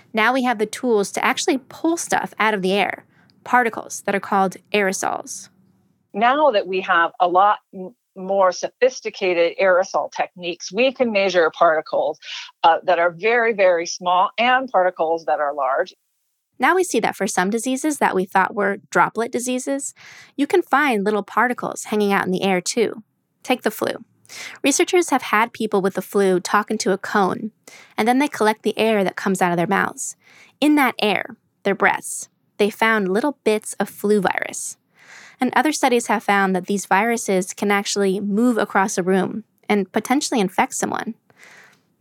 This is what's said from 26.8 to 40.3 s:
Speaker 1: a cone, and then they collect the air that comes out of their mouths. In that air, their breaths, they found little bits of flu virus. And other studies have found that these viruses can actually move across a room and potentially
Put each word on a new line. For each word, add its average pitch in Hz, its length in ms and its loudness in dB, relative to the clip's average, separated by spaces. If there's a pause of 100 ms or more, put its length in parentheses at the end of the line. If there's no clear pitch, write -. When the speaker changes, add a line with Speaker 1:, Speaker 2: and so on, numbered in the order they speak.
Speaker 1:
a - 40 0
cone, - 540 -2 (460)
and 220 100 0
then 254 120 4
they 294 100 0
collect 214 340 0
the - 160 -2
air 214 240 2
that - 140 -2
comes 190 240 -2
out 180 100 2
of 175 60 0
their 170 100 0
mouths. - 480 -2 (460)
In 302 140 4
that 262 260 2
air, 208 340 -2 (280)
their 202 120 0
breaths, - 540 -2 (260)
they 208 140 2
found 214 420 2
little 277 320 -2
bits 214 300 0
of - 160 -4
flu 208 320 0
virus. - 560 -4 (640)
And 254 120 0
other 294 200 2
studies 247 340 0
have 220 160 0
found 196 320 2
that 180 120 -4
these 196 180 -2
viruses 202 680 0
can 208 180 0
actually 202 500 0
move 214 360 2
across 202 400 0
a 185 60 0
room 190 400 0 (240)
and 202 240 0
potentially 254 480 -2